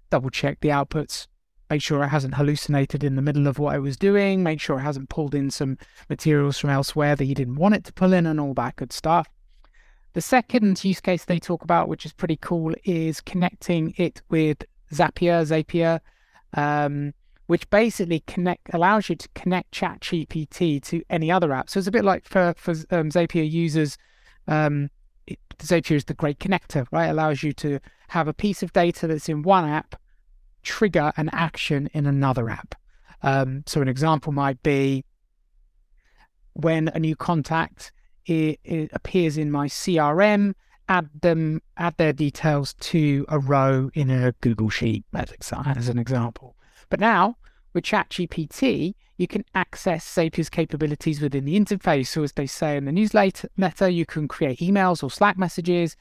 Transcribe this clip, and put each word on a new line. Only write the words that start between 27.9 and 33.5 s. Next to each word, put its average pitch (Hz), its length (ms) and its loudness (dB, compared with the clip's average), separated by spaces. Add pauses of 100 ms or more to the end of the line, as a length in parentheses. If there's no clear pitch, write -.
have 160 200 -2
a 151 60 -4
piece 208 280 -2
of 175 100 -6
data 175 340 2
that's 156 220 -4
in 151 140 -2
one 180 240 4
app, 151 280 -4 (680)
trigger 160 540 0
an 160 160 -2
action 156 640 -2
in 143 120 0
another 135 440 0
app. - 240 -12 (480)
Um, 135 440 0